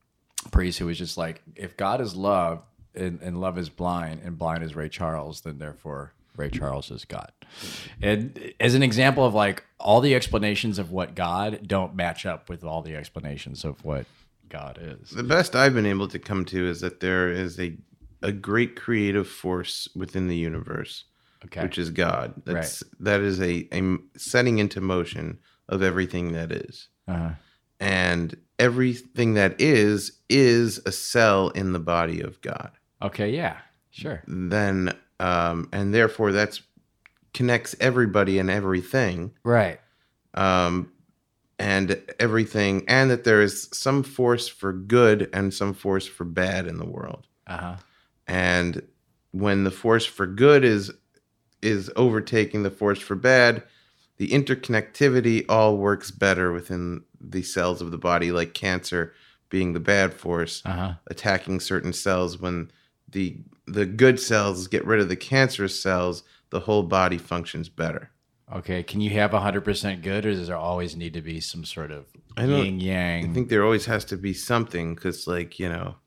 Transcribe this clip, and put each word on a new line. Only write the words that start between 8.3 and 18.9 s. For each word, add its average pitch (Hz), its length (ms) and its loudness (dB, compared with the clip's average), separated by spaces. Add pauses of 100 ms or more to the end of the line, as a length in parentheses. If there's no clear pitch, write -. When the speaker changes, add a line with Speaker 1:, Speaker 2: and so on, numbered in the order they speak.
Speaker 1:
as 123 140 4
an 135 80 6
example 131 420 4
of, 110 100 2
like, 101 300 2 (160)
all 107 200 6
the 139 140 4
explanations 104 640 0
of 87 120 -6
what 90 240 -4
God 92 520 -4
don't 92 280 0
match 87 320 -4
up 85 220 -8
with 85 160 -12
all 80 180 -6
the 78 140 -12
explanations 73 680 -12
of 76 200 -8
what 71 220 -4 (420)
God 73 320 -14
is. 80 300 -16
Speaker 2:
The 104 120 -8
best 160 320 0
I've 131 200 6
been 107 120 2
able 98 220 0
to - 100 -10
come 95 280 -4
to 90 220 -2
is 85 120 -4
that 90 200 -6
there 92 300 2
is 87 300 -6
a, 82 160 -6 (460)
a 98 100 -2
great 110 440 -2
creative 104 520 0